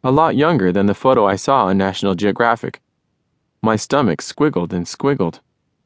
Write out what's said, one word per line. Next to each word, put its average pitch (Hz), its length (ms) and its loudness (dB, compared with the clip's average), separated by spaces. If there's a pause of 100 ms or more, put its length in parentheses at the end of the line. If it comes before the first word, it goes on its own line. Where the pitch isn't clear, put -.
A 131 100 0
lot 151 240 2
younger 135 340 2
than 98 160 0
the 101 80 0
photo 123 320 2
I 98 100 2
saw 131 300 2
on 95 120 2
National 95 360 -2
Geographic. 104 680 -2 (800)
My 110 140 2
stomach 110 440 0
squiggled 90 520 -4
and 87 140 -6
squiggled. 131 540 -4 (460)